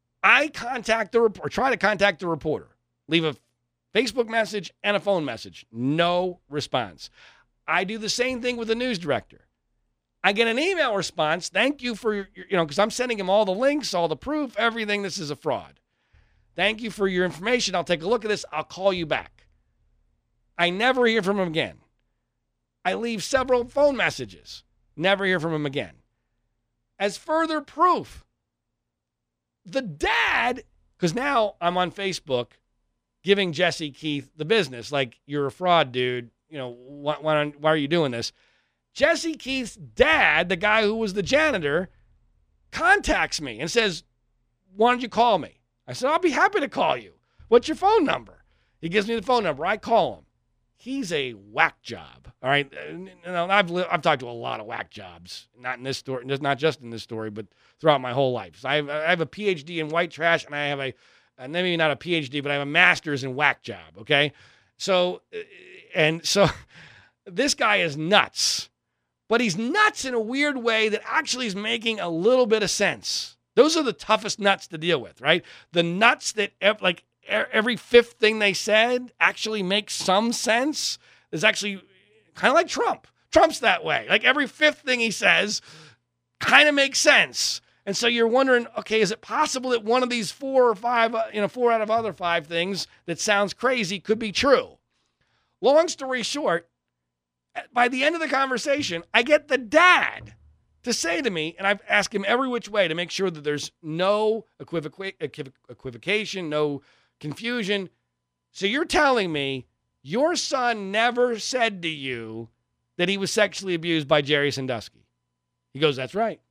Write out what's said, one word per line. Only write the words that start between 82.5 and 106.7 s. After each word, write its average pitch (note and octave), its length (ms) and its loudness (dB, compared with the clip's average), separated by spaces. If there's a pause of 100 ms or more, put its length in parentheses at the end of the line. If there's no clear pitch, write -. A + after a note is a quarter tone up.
like E4+ 140 4
Trump. - 400 -4 (240)
Trump's D#4+ 280 6
that F3+ 260 2
way. B2+ 240 -2
Like, A3 160 4
every C4+ 200 4
fifth D4+ 340 0
thing B3+ 200 0
he A3+ 100 0
says F#3+ 520 2 (800)
kinda D4 320 6
makes C#4 260 0
sense. G3+ 640 2 (240)
And G3 100 -4
so A#3 120 0
you're A#3 200 2
wondering, B3 400 2 (100)
"Okay, G#3+ 220 -2
is G3 120 2
it A3 100 -8
possible B3+ 480 -2
that A#3 160 0
one B3+ 180 2
of A#3+ 60 -2
these A#3 220 -4
four C4+ 360 2
or A3 80 2
five, A#3 400 0
uh, A3+ 160 -2
you G#3+ 80 -4
know, G3+ 80 2
four A#3+ 240 2
out A3+ 100 2
of G#3+ 80 -2
other A3 220 0
five E3+ 360 -2
things E3+ 400 -4 (180)
that E3+ 160 -6
sounds G3+ 320 2
crazy A3 480 -2
could A3 180 0
be G#3+ 140 -6
true?" - 460 2 (840)
Long D4+ 260 6
story C4 360 -6
short, A3+ 440 -2 (1040)
by A#3+ 160 4
the C4 160 -2
end D#4+ 120 2
of E4 60 -4
the D#4 60 -4
conversation, C4+ 760 -2 (100)
I A#3 100 6
get D4+ 240 4
the C4 100 0
dad C4+ 800 4 (480)
to A3+ 100 -2
say E4 280 -2
to B3 80 0
me, E3 280 -4
and F#3+ 80 -4
I've G3+ 220 0
asked G#3 260 0
him G3 140 -2
every B3 200 2
which A#3+ 220 -4
way G3+ 180 2
to D#3+ 80 -2
make F3 160 -6
sure F#3 200 -2
that D3+ 120 -10
there's D3 280 -4 (100)
no G#3 640 0 (140)
equivoca-, E3 600 -8
equiv-, C#3 340 -10 (160)
equivocation, E3+ 800 -6
no D3 320 0 (380)